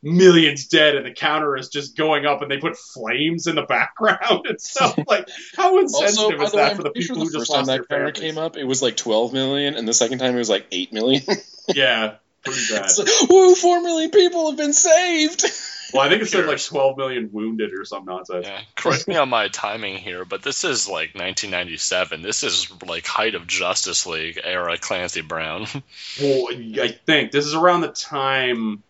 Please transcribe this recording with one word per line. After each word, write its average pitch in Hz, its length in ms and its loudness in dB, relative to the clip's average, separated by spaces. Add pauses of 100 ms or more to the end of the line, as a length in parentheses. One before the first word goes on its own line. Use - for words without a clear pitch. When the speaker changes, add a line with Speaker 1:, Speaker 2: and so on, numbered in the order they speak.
Speaker 1:
millions 165 640 6
dead 151 280 6
and 123 80 -2
the 123 80 -10
counter 151 420 0
is 131 140 -8
just 143 260 -8
going 156 300 2
up 143 160 0
and 139 100 -6
they 139 60 -2
put 147 220 -6
flames 139 680 -4
in 160 100 0
the 147 60 0
background 208 840 0
and 233 120 -4
stuff? - 440 0
Speaker 2:
<laughs> - 40 -6
Speaker 1:
Like, 214 220 0 (260)
how 381 260 4
insensitive 214 440 2
Speaker 2:
Also, 214 140 2
by 214 60 2
Speaker 1:
is 208 80 0
Speaker 2:
the 214 40 2
way, 202 60 6
Speaker 1:
that - 80 4
Speaker 2:
I'm 208 80 -4
Speaker 1:
for - 40 -8
the 214 100 -2
Speaker 2:
pretty 175 140 -6
sure 254 100 -6
Speaker 1:
people 160 100 -2
Speaker 2:
the 160 60 -2
Speaker 1:
who 151 60 -4
just 117 120 -4
Speaker 2:
first - 20 -2
time 147 60 2
Speaker 1:
lost 131 80 0
Speaker 2:
that 131 240 -2
Speaker 1:
their 143 80 -2
Speaker 2:
counter 143 160 -2
Speaker 1:
families? 156 200 -6
Speaker 2:
came 160 80 -6
up, 160 140 -6
it 147 80 -6
was, 127 160 -2
like, 120 160 0
twelve 113 380 0
million, 139 420 0
and 117 100 -4
the 113 60 0
second 123 280 2
time 127 140 0
it 123 40 0
was, 117 100 -2
like, 101 240 0
eight 92 220 -6
million. 131 340 2
<laughs> 214 40 2 (420)
Speaker 1:
Yeah, 113 400 2 (300)
pretty 131 160 -6 (120)
bad. 101 180 -2
Speaker 2:
So, - 140 2 (240)
woo, 370 280 10
four 349 260 4
million 330 300 -2
people 349 380 4
have 269 60 -8
been 294 160 0
saved. 330 760 4
<laughs> - 60 -4 (400)
Speaker 1:
Well, 135 100 4
I 147 40 2
think 202 120 4
it 220 60 -2
said, 202 140 0
Speaker 3:
Sure. - 80 0
Speaker 1:
like, 143 120 -2
twelve 135 360 0
million 127 360 -4
wounded 107 400 -4
or 95 120 -10
some 98 220 -10
nonsense. 92 420 -8
Speaker 3:
Yeah. 101 120 -12 (140)
Correct 147 320 -2
me 196 100 -4
on 143 120 2
my 113 180 0
timing 101 520 -6
here, 92 260 -10
but 98 180 -8
this - 220 -6
is, - 240 -2
like, 82 260 -6
nineteen 95 380 -8
ninety-seven. 87 680 -4
This 101 200 -4
is, 98 280 -2 (140)
like, 85 220 -8
height 110 300 -2
of 85 100 -10
Justice 90 580 -2
League 82 380 -8
era 87 360 -4
Clancy 90 420 -6
Brown. 80 500 -8
<laughs> - 500 -14
Speaker 1:
Well, 135 300 0
I 120 380 -4 (180)
think 139 240 2
this 143 160 -2
is 147 80 -6
around 175 280 4
the 156 100 -4
time 127 960 -2